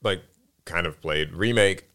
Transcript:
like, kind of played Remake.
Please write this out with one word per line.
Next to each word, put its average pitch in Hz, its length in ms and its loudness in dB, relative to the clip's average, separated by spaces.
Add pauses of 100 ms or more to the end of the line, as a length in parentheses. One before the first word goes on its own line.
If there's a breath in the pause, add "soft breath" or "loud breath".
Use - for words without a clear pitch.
like, 98 200 -2 (420)
kind 85 220 -4
of 78 160 -8
played 78 320 -2
Remake. 101 600 2